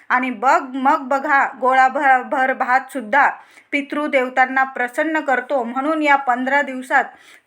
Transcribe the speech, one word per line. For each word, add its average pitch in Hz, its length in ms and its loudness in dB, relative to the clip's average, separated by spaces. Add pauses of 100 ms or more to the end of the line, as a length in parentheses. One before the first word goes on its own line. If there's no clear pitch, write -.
आणि 254 200 0
बघ, 254 320 2 (120)
मग 277 260 0
बघा 277 480 0 (140)
गोळाभर, 262 600 4
भर 262 320 -2
भातसुद्धा 254 760 0 (420)
पितृदेवतांना 262 920 0
प्रसन्न 262 560 -4
करतो. 262 440 -2
म्हणून 269 380 -2
या 285 140 4
पंधरा 269 460 0
दिवसात 262 420 -2 (440)